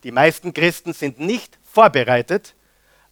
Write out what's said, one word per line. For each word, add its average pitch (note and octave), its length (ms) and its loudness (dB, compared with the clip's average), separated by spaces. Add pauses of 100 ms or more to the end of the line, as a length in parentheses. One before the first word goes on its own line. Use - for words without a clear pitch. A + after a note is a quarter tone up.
Die B2 80 -14
meisten D3+ 420 0
Christen E3 380 -2
sind C#3 280 -8
nicht G3+ 440 -8
vorbereitet, C3+ 920 0 (560)